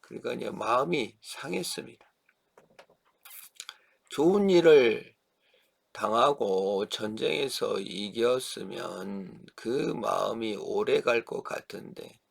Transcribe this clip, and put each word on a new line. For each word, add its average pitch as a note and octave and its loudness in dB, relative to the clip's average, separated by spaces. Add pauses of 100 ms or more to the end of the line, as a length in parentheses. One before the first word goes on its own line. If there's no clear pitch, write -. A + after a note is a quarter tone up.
그러니까 B2 -8
이제 A2 -8
마음이 A#2 -2
상했습니다. - -10 (2000)
좋은 F#3+ 4
일을 D#3 8 (800)
당하고 G#2+ 2
전쟁에서 A2 -2
이겼으면 G2 -4 (100)
그 - -8
마음이 G#2+ -2
오래 G#2 0
갈 A#2+ 0
것 - -8
같은데 - -12 (100)